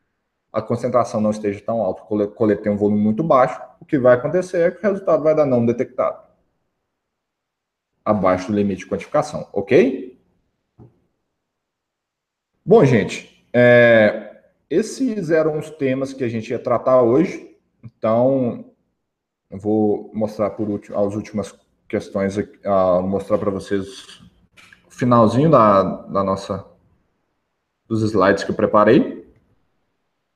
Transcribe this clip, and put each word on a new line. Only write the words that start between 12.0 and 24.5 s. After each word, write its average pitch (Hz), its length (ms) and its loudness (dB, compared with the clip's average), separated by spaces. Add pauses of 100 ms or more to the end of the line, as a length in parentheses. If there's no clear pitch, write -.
Bom, 190 180 6
gente, - 680 -2
é, 120 880 4 (260)
esses 214 640 -4
eram 156 260 0
os 147 140 -10
temas 135 420 -4
que - 120 -8
a 117 40 -2
gente 113 220 -8
ia 117 80 -4
tratar 127 420 2
hoje, 131 560 0 (280)
então 120 800 -2 (840)
eu 98 100 -14
vou 104 540 -2
mostrar 107 380 -4
por 107 180 -8
último, 101 300 -8
as 101 160 -2
últimas 104 400 -8 (340)
questões 98 500 -4
aqui, - 260 -8
ah, 92 380 2
mostrar 98 360 -2
pra 104 120 -6
vocês - 720 -8 (640)